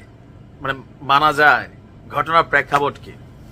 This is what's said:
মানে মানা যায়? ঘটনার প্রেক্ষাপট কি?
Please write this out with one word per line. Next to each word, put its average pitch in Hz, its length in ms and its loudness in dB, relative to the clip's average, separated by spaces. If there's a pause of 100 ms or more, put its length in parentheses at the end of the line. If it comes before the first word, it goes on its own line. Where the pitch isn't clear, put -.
(600)
মানে 135 120 -6 (280)
মানা 143 320 2
যায়? 131 360 2 (400)
ঘটনার 156 340 -2
প্রেক্ষাপট 143 500 -2 (100)
কি? 95 80 -20 (400)